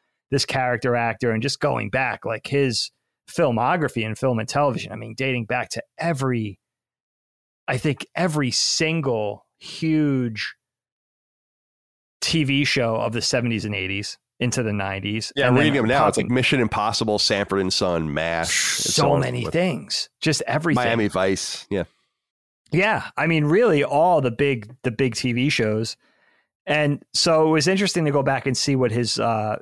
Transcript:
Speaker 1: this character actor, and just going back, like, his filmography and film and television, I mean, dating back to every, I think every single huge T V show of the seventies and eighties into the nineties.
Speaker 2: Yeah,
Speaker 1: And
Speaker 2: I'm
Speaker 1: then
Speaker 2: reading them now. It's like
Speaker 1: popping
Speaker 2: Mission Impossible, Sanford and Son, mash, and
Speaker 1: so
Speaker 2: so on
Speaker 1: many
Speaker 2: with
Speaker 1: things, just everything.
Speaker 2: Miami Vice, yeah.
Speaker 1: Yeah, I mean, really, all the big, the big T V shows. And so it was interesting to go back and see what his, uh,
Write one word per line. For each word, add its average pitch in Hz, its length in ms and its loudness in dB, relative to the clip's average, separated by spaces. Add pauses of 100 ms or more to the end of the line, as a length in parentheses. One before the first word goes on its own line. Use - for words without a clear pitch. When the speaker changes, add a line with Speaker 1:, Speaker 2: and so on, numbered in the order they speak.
(320)
Speaker 1:
this 135 140 2
character 123 500 0
actor, 117 360 0
and 110 120 0
just 135 160 -4
going 120 300 -2
back, 123 360 -2
like, 110 220 -6
his 139 420 0 (400)
filmography 131 760 0
and 110 120 -6
film 127 220 0
and 107 100 -4
television, 117 420 0
I 110 40 -10
mean, 113 180 -12
dating 127 320 -2
back 120 240 -4
to - 140 -8 (140)
every, 127 640 -2 (1080)
I 135 100 0
think 143 380 -2
every 151 360 0
single 131 960 -2 (140)
huge 139 960 0 (1700)
T 160 220 0
V 139 220 2
show 117 300 0
of 113 180 -2
the 117 80 -4
seventies 117 440 0
and 104 100 -4
eighties 98 420 -6 (220)
into 123 240 0
the 107 100 -2
nineties. 101 600 -4
Speaker 2:
Yeah, 139 80 0
Speaker 1:
And 123 60 4
Speaker 2:
I'm 123 60 6
Speaker 1:
then 139 100 6
Speaker 2:
reading 139 160 2
them 110 80 2
now. 127 180 4
It's 98 100 0
like - 80 0
Speaker 1:
popping 123 80 -2
Speaker 2:
Mission 127 260 2
Impossible, 107 600 0
Sanford 98 400 0
and 92 120 0
Son, 85 420 0
mash, 82 680 -2
and - 140 -2
Speaker 1:
so 156 100 2
Speaker 2:
so 143 80 4
on 143 80 4
Speaker 1:
many 123 240 -2
Speaker 2:
with 120 100 -4
Speaker 1:
things, 165 560 -2 (120)
just 156 260 0
everything. 147 360 0
Speaker 2:
Miami 117 240 2
Vice, 95 600 -2
yeah. 95 140 0 (880)
Speaker 1:
Yeah, 190 440 0
I 143 120 -2
mean, 160 180 2
really, 165 380 4
all 156 380 4
the 123 100 2
big, 120 500 -2
the 127 100 -2
big 120 240 0
T 123 180 -2
V 127 160 2
shows. 110 480 0 (720)
And 147 460 0
so 160 340 4
it 156 40 4
was 156 160 2
interesting 185 380 2
to 147 60 2
go 143 120 2
back 135 240 0
and 131 100 0
see 139 180 0
what 127 160 2
his, 120 280 -2
uh, 110 420 0